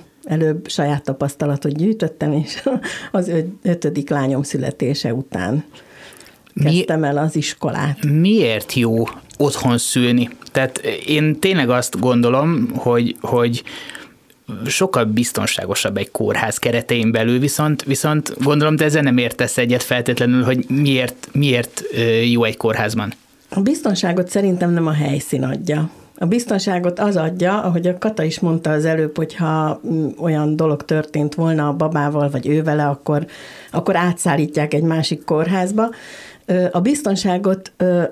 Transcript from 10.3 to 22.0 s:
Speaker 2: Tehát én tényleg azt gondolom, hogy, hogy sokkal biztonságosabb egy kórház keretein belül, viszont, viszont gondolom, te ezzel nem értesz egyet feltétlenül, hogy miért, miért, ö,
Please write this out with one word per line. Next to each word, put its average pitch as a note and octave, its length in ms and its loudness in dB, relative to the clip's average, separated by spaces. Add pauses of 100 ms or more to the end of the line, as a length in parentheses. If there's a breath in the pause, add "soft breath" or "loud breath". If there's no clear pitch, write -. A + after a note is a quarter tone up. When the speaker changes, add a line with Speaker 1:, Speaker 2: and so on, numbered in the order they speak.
Speaker 2:
Tehát C3 260 -2 (280)
én D3+ 340 2
tényleg F3 300 2
azt B2 300 0
gondolom, B2 760 2
hogy, A#2+ 460 0
hogy A#2+ 420 0 (1040 loud breath)
sokkal D3 380 0
biztonságosabb G#2+ 920 -2
egy G2+ 140 -4
kórház A2 480 -2
keretein A#2 540 0
belül, A#2 260 2
viszont, D3 460 0
viszont D3+ 580 0
gondolom, D3 340 4
te D#3 80 2
ezzel D3+ 180 2
nem C3 160 4
értesz A#2+ 400 0
egyet B2 240 2
feltétlenül, B2 600 2
hogy B2 260 0
miért, C3 640 0
miért, C3 500 0 (100)
ö, - 80 -2 (100)